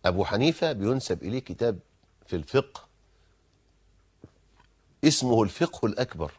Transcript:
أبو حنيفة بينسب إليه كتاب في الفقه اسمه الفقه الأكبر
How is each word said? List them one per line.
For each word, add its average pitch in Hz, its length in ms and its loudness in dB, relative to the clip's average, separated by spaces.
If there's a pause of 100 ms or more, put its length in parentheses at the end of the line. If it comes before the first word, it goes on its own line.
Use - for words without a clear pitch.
أبو 92 200 2
حنيفة 160 460 0
بينسب 110 520 -2
إليه 110 160 -4
كتاب 117 400 -4 (460)
في - 100 -8
الفقه 110 460 -2 (2250)
اسمه 127 400 4
الفقه - 420 -2
الأكبر 85 540 -4